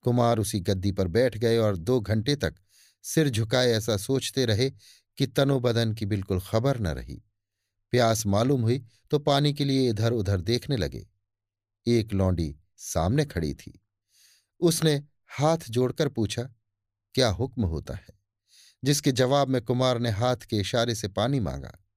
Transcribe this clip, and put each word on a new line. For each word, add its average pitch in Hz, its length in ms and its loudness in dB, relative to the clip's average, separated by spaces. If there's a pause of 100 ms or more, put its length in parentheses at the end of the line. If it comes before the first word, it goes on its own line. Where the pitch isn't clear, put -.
कुमार 120 360 4
उसी 107 220 -2
गद्दी 95 320 0
पर 95 160 0
बैठ 117 300 2
गए 113 200 2
और 107 200 2
दो 117 220 0
घंटे 110 360 -2
तक 113 200 -4 (480)
सिर 156 260 0
झुकाए 120 420 2
ऐसा 110 260 0
सोचते 131 480 -2
रहे 117 260 0 (460)
कि 143 100 0
तनो 139 320 2
बदन 117 340 0
की 107 120 -6
बिल्कुल 98 360 -2
खबर 120 380 -2
न 101 80 -2
रही। 64 360 -8 (680)
प्यास 113 340 2
मालूम 120 360 2
हुई 120 240 0 (260)
तो 147 80 0
पानी 143 340 2
के 143 120 -4
लिए 135 240 2
इधर 113 220 0
उधर 101 300 0
देखने 120 360 -2
लगे। 67 320 -6 (800)
एक 113 260 0
लौंडी 85 460 0 (180)
सामने 104 480 0
खड़ी 78 280 -4
थी। - 320 -18 (760)
उसने 160 440 2 (220)
हाथ 156 320 2 (120)
जोड़कर 127 380 0
पूछा, 117 460 -4 (600)
"क्या 127 140 4
हुक्म 110 380 -2
होता 80 300 -6
है?" - 240 -18 (640)
जिसके 143 280 2
जवाब 131 360 2
में 131 140 0
कुमार 127 380 0
ने 120 100 -2
हाथ 117 280 0
के - 200 -4
इशारे 117 380 0
से 107 120 -8
पानी 117 320 -2
मांगा। 69 460 -8 (120)